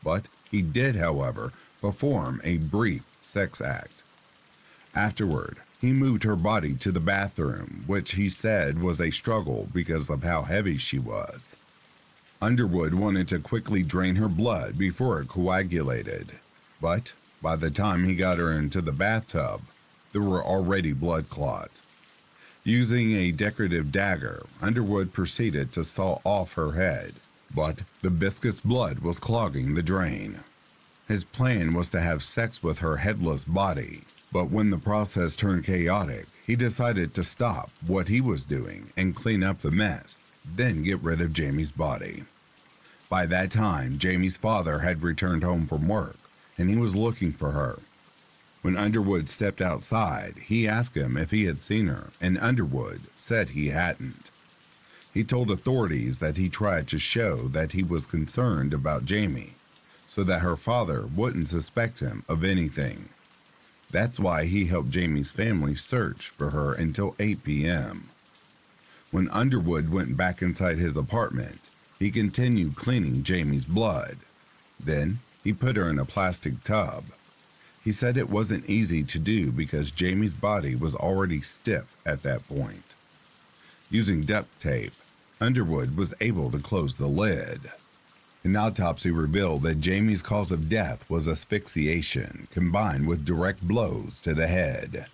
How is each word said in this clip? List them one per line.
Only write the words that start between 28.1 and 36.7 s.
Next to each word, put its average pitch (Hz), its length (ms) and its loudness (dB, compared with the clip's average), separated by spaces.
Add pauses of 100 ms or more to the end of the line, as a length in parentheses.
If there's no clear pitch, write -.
viscous 98 500 0
blood 107 400 0
was 85 180 -2
clogging 76 560 0
the 85 80 0
drain. 73 560 -2 (680)
His 101 160 0
plan 107 500 2
was 87 140 0
to 85 120 0
have 82 220 0
sex - 400 -4
with 78 160 -2
her 80 180 0
headless 85 480 0
body, 82 580 -2 (300)
but 90 160 0
when 104 220 4
the 92 80 2
process 95 560 0
turned 92 300 0
chaotic, 87 600 0 (200)
he 120 100 2
decided 117 560 0